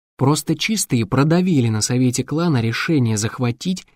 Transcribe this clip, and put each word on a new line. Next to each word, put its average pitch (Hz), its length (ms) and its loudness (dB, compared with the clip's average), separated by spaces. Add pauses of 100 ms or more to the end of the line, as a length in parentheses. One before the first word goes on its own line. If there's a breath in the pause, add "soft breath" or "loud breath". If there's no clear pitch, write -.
(180)
Просто 151 360 0
чистые 147 520 -2
продавили 156 600 2
на 110 120 0
совете 127 440 0
клана 156 360 0
решение 113 560 0
захватить 120 800 -4